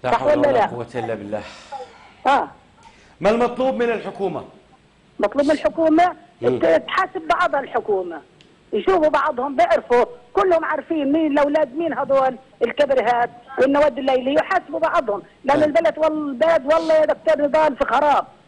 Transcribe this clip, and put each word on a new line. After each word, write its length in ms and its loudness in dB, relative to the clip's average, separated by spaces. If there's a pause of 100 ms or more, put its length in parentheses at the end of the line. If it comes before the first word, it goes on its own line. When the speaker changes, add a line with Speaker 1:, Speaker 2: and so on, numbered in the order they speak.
Speaker 1:
لا 60 -2
Speaker 2:
صح 80 0
Speaker 1:
حول 200 2
Speaker 2:
ولا 100 2
Speaker 1:
ولا 100 2
Speaker 2:
لا؟ 80 2
Speaker 1:
قوة 280 -8
إلا 200 -4
بالله. 280 -8 (840)
Speaker 2:
آه. 220 0 (720)
Speaker 1:
ما 100 2
المطلوب 440 0
من 160 -2
الحكومة؟ 540 -6 (720)
Speaker 2:
مطلوب 260 0
من 60 2
الحكومة 680 2 (260)
Speaker 1:
مم. 160 0
Speaker 2:
ت-، 280 2
تحاسب 440 -4
بعضها 300 0
الحكومة، 600 -4 (520)
يشوفوا 360 2
بعضهم، 480 -2
بيعرفوا، 480 2 (280)
كلهم 320 2
عارفين 480 -2
مين 200 0
الأولاد، 440 0
مين 220 -4
هذول 380 0 (260)
الكبريهات 680 0 (280)
والنوادي 420 2
الليلية، 340 0
يحاسبوا 440 -2
بعضهم، 440 -2 (220)
لأن 160 2
Speaker 1:
طيب. 80 4
Speaker 2:
البلد 300 2
وال-، 140 2
البلد 600 0
والله 220 2
يا 100 4
دكتور 400 0
نضال 320 2
في 80 0
خراب 400 0 (240)